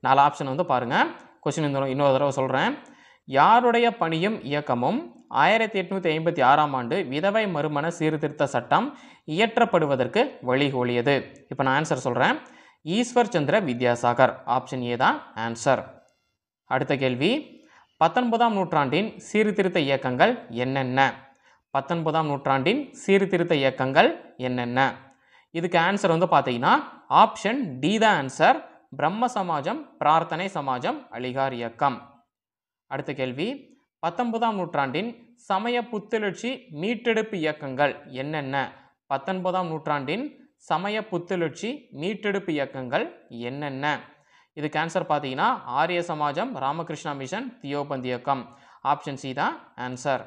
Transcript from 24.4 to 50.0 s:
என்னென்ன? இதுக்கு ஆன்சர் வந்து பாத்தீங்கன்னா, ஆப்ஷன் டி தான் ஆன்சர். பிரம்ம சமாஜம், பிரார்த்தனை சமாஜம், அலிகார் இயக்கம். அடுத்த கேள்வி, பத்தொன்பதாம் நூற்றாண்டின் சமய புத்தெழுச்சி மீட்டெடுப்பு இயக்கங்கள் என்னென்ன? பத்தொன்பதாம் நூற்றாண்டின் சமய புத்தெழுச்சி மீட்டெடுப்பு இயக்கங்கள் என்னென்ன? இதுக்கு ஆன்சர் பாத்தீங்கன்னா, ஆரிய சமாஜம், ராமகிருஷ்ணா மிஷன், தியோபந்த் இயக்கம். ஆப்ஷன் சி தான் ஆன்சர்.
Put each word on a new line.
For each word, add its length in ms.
என்னென்ன? 320
இதுக்கு 180
ஆன்சர் 280
வந்து 200
பாத்தீங்கன்னா, 380
ஆப்ஷன் 360
டி 120
தான் 180
ஆன்சர். 380
பிரம்ம 360
சமாஜம், 460
பிரார்த்தனை 540
சமாஜம், 420
அலிகார் 420
இயக்கம். 380
அடுத்த 260
கேள்வி, 280
பத்தொன்பதாம் 560
நூற்றாண்டின் 500
சமய 280
புத்தெழுச்சி 600
மீட்டெடுப்பு 600
இயக்கங்கள் 500
என்னென்ன? 340
பத்தொன்பதாம் 600
நூற்றாண்டின் 540
சமய 280
புத்தெழுச்சி 580
மீட்டெடுப்பு 560
இயக்கங்கள் 480
என்னென்ன? 360
இதுக்கு 220
ஆன்சர் 300
பாத்தீங்கன்னா, 380
ஆரிய 200
சமாஜம், 380
ராமகிருஷ்ணா 560
மிஷன், 260
தியோபந்த் 480
இயக்கம். 320
ஆப்ஷன் 300
சி 80
தான் 120
ஆன்சர். 420